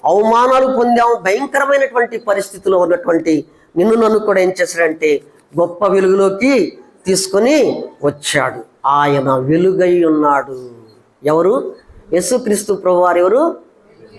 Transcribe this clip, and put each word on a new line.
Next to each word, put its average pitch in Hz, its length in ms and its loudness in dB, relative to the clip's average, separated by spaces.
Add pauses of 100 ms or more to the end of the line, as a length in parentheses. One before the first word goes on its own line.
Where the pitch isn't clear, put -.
అవమానాలు 240 720 2
పొందాం, 240 460 2
భయంకరమైనటువంటి 240 960 -2
పరిస్థితిలో 196 600 -2
ఉన్నటువంటి 165 720 0 (280)
నిన్ను 208 180 2
నన్ను 220 240 2
కూడా 208 220 0
ఏం 185 220 0
చేశాడంటే 160 600 0 (380)
గొప్ప 175 260 -2
వెలుగులోకి 196 920 2 (280)
తీసుకొని 196 800 0 (200)
వచ్చాడు. 135 600 -4 (220)
ఆయన 139 500 0
వెలుగై 175 680 0
ఉన్నాడు. 139 680 -2 (540)
ఎవరు? 170 500 0 (380)
యేసుక్రీస్తు 202 600 -2
ప్రభువారు 180 460 0
ఎవరు? 226 380 0 (640)